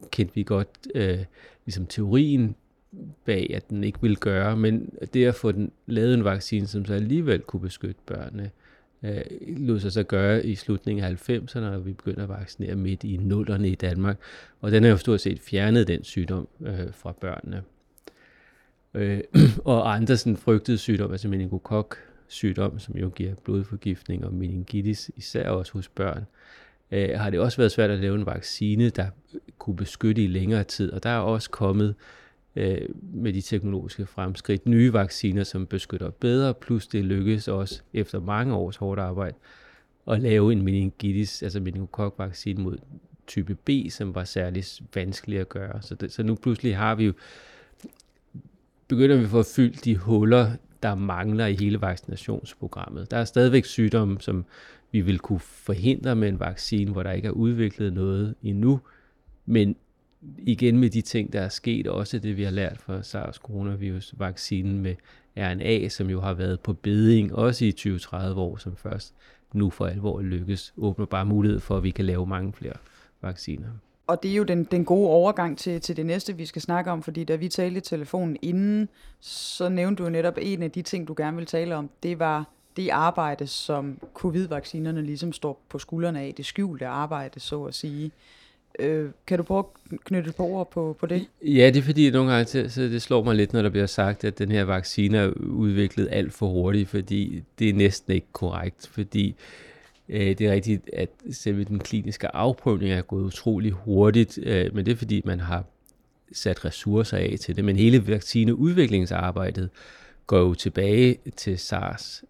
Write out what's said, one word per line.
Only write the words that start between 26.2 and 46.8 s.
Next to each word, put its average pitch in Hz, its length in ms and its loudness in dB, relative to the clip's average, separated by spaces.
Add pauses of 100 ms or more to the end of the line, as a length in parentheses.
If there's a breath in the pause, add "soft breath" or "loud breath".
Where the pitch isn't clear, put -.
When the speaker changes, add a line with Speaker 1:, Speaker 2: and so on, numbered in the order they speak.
Speaker 1:
øh, 98 180 0 (100)
har 104 100 -2
det 90 100 0
også 120 180 0
været 117 140 4
svært 107 180 2
at 101 100 0
lave 98 160 0
en 104 100 -2
vaccine, 107 640 0
der 95 180 -2 (500)
kunne 98 180 -6
beskytte 107 480 0
i 98 40 2
længere 95 360 0
tid. - 280 -4
Og 92 120 -8
der 117 60 -2
er 117 100 0
også 110 300 -2
kommet, 104 460 0 (600 loud breath)
øh, 95 220 -2 (360)
med 110 200 -2
de 95 80 -2
teknologiske 98 640 -4
fremskridt, 95 600 -4
nye 120 280 6
vacciner, 98 500 0
som 95 220 -6
beskytter 92 440 -6
bedre, 127 440 0
plus 117 340 -4
det 101 180 0
lykkedes 98 420 0
også 98 340 -4 (120)
efter 104 260 -4
mange 107 360 -2
års 92 200 -4
hårdt 98 240 -4
arbejde 92 360 -4 (720 soft breath)
at 110 140 2
lave 107 300 6
en 104 100 4
meningitis, 98 840 0
altså 98 160 -4
meningokokvaccine 95 1040 -6
mod 90 140 -4 (500)
type 95 280 -4
B, - 140 -6 (200)
som 95 260 -6
var 92 80 -4
særlig 90 420 -4
s-, - 160 -16 (140)
vanskelig 95 440 -4
at 92 100 -6
gøre. 101 320 -8
Så - 140 -12
det, - 160 -8
så 117 120 -6
nu 110 120 0
pludselig 110 420 -2
har 110 180 2